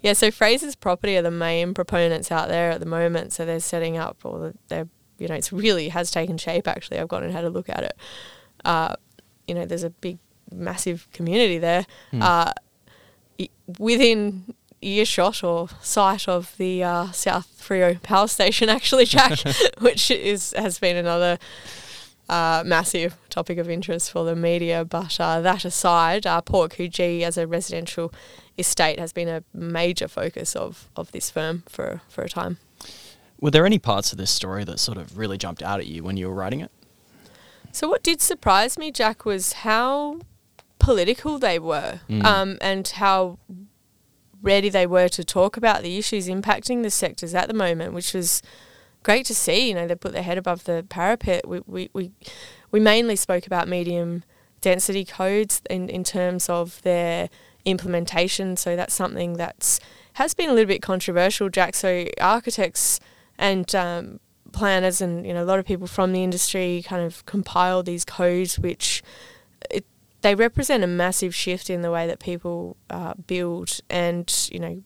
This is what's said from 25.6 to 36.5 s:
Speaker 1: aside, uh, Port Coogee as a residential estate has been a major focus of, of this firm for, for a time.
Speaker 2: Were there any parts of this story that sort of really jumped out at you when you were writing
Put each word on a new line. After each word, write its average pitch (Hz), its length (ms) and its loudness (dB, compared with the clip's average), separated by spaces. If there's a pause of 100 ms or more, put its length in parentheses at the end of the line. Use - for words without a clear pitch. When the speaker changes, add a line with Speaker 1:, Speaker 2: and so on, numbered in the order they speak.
Speaker 1:
aside, 175 640 4
uh, 170 160 2
Port 170 300 2
Coogee 175 500 -2
as 170 160 -2
a 170 100 0
residential 170 640 -6 (460)
estate 160 420 0
has 170 140 -8
been 170 140 -4
a 165 160 -6 (100)
major 170 540 -2
focus - 480 -6
of, - 400 -8
of 165 160 -10
this - 180 -8
firm 165 400 -4
for, - 400 -8
for - 140 -8
a - 60 -6
time. 175 280 -6 (840)
Speaker 2:
Were 147 120 2
there 156 140 6
any 208 120 4
parts 101 340 0
of - 60 -12
this 98 140 -2
story 98 320 -4
that - 160 -8
sort 107 180 -4
of 87 200 -14
really 101 200 -4
jumped 92 240 -8
out 98 180 -4
at - 80 -8
you 82 160 -10
when 95 140 -4
you 92 100 -4
were 95 60 -6
writing 98 280 -6